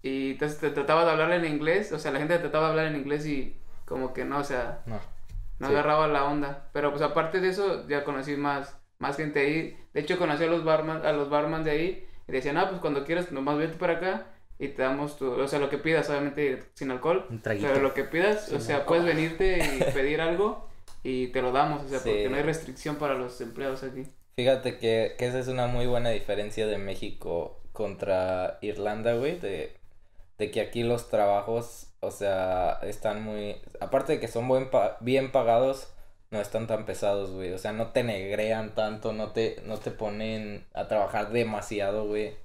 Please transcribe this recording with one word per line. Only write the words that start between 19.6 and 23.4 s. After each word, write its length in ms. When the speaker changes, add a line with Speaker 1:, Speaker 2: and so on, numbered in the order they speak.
Speaker 1:
pedir 260
algo 480
y 260
te 140
lo 100
damos, 300
o 60
sea, 100
Speaker 2:
Sí. 120
Speaker 1:
porque 200
no 60
hay 60
restricción 540
para 180
los 260